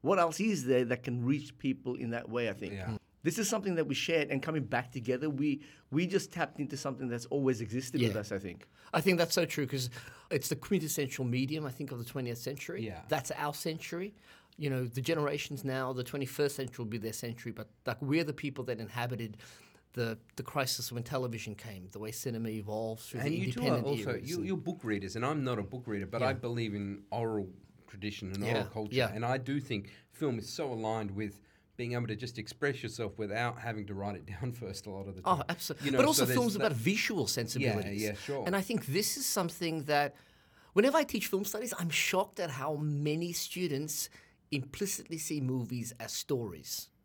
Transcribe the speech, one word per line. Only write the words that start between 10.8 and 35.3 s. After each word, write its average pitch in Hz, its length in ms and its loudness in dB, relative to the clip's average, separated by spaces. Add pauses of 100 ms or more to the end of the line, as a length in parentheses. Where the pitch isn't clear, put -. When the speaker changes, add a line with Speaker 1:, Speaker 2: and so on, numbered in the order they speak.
Speaker 3:
medium, 135 400 2
I 135 40 -2
think, 127 220 -6
of 123 80 -6
the 117 60 -4
twentieth 123 320 -4
century. 120 480 -6
Speaker 2:
Yeah. 87 240 -6
Speaker 3:
That's 143 220 2
our 147 220 -2
century. 175 600 -4 (420)
You 147 120 0
know, 127 160 2
the 123 160 -2
generations 147 640 0
now, 131 260 0
the 123 140 -2
twenty-first 139 500 0
century 131 220 -4
will 117 120 -4
be 113 80 -4
their 110 140 -4
century, 117 400 -6
but, 110 160 -10 (180)
like, 120 160 -2
we're 147 220 4
the 151 100 -2
people 135 300 -4
that 120 160 -4
inhabited 113 560 -2 (580)
the, 113 240 0 (200)
the 127 60 -6
crisis 127 460 -2
when 120 140 -4
television 117 520 -4
came, 95 360 -12
the 101 80 -10
way 107 120 -6
cinema 113 360 -4
evolved 110 540 -2
through - 180 -8
Speaker 2:
And 143 120 2
Speaker 3:
the 170 60 2
Speaker 2:
you 170 140 0
two 120 80 -2
are 123 80 0
Speaker 3:
independent 127 200 4 (100)
Speaker 2:
also, 107 140 -2
Speaker 3:
eras 117 180 -4
Speaker 2:
you, 175 80 -2
Speaker 3:
and 196 100 -2
Speaker 2:
you're 190 80 2
book 160 280 -4
readers, 101 340 0
and 117 80 0
I'm 147 180 2
not 123 160 2
a 101 40 -2
book 123 240 -8
reader, 101 180 0
but 117 160 -2
Speaker 3:
Yeah. 127 80 4
Speaker 2:
I 135 40 2
believe 117 400 -2
in 101 380 -4
oral 110 380 0 (380)
tradition 98 440 -6
and 98 140 -2
Speaker 3:
Yeah, 117 140 2
Speaker 2:
oral 117 80 0
culture. 110 280 -4
Speaker 3:
yeah. 120 180 4
Speaker 2:
And 113 120 -2
I 127 140 2
do 135 200 -2
think 104 300 -4 (240)
film 127 260 0
is 101 80 -8
so 143 240 -4
aligned 110 400 0
with 101 300 -4 (340)
being 120 180 -2
able 120 140 0
to 110 80 -2
just 120 220 -8
express 123 460 -2
yourself 110 340 -4
without 113 400 0
having 110 300 -4
to 101 60 -6
write 98 240 -2
it 78 80 -12
<laughs> 92 160 -6
down 127 100 -2
first 117 340 -8
a 104 60 -8
lot 98 160 -6
of 95 80 -8
the 92 80 -12
Speaker 3:
Oh, 185 140 6